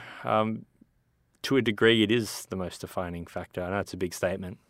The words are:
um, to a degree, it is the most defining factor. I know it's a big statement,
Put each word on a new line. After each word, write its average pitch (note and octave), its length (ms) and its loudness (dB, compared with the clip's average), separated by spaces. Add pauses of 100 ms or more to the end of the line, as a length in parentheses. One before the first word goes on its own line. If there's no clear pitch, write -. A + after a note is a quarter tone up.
(240)
um, A2 400 0 (800)
to C3+ 140 2
a B2+ 60 6
degree, A2+ 400 6
it G2+ 80 4
is A2+ 400 -2
the G2 60 -6
most F2+ 240 -8
defining F2 460 -6
factor. - 360 -8
I F2+ 80 -4
know G2+ 80 0
it's F#2+ 160 -6
a - 20 -10
big F2+ 180 -4
statement, F#2 440 -4 (120)